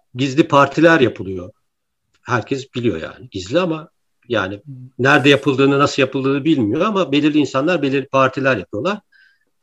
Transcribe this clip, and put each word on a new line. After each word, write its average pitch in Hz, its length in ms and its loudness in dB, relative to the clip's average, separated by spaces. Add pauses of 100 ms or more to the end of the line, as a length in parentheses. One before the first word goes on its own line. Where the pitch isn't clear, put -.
(160)
gizli 135 320 0
partiler 156 520 4
yapılıyor. 95 520 -4 (720)
Herkes 123 540 -6
biliyor 113 260 -2
yani. 78 300 -16
Gizli 95 280 -4
ama 160 300 -6 (380)
yani 101 340 -4 (380)
nerede 139 300 2
yapıldığını, 139 500 2
nasıl 143 220 0
yapıldığını 135 440 -2
bilmiyor 139 360 0
ama 190 300 -2
belirli 147 260 2
insanlar 147 440 0
belirli 135 260 -2
partiler 135 500 0
yapıyorlar. 135 420 -6 (640)